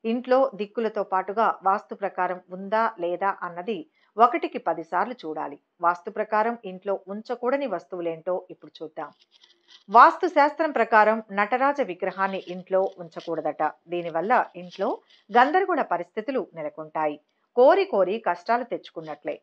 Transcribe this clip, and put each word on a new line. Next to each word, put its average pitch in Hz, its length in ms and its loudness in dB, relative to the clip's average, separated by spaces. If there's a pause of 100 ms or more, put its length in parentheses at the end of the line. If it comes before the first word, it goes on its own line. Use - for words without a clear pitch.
(120)
ఇంట్లో 254 260 2 (220)
దిక్కులతో 214 420 -4 (100)
పాటుగా 196 340 0 (220)
వాస్తు 202 340 -2
ప్రకారం 180 360 -4 (180)
ఉందా 196 280 0 (200)
లేదా 175 260 -2 (160)
అన్నది 180 320 -6 (380)
ఒకటికి 294 420 2 (100)
పది 240 220 -4
సార్లు 202 320 -2
చూడాలి. 151 340 -10 (280)
వాస్తు 175 320 0
ప్రకారం 220 400 0 (140)
ఇంట్లో 185 240 -6 (180)
ఉంచకూడని 247 640 -4
వస్తువులేంటో 170 600 -6 (200)
ఇప్పుడు - 240 -20
చూద్దాం. 156 320 -12 (800)
వాస్తు 294 380 8 (100)
శాస్త్రం 294 420 2
ప్రకారం 220 400 4 (200)
నటరాజ 254 420 0 (100)
విగ్రహాన్ని 190 500 -4 (140)
ఇంట్లో 185 260 -2 (220)
ఉంచకూడదట. 160 600 -6 (300)
దీనివల్ల 170 400 -4 (300)
ఇంట్లో 190 260 -6 (420)
గందరగోళ 302 600 2
పరిస్థితులు 214 500 -6 (160)
నెలకొంటాయి. 156 580 -6 (400)
కోరి 320 360 8
కోరి 190 220 2 (120)
కష్టాలు 175 440 -2
తెచ్చుకున్నట్లే. 156 720 -10